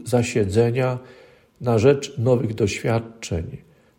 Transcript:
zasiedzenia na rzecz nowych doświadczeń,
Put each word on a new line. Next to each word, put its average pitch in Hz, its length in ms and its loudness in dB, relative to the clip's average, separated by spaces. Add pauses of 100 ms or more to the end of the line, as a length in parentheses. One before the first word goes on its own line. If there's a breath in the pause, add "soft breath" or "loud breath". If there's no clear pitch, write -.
zasiedzenia 120 960 0 (600 loud breath)
na 117 180 0
rzecz 139 400 2
nowych 117 360 0
doświadczeń, 110 1040 -4 (420 soft breath)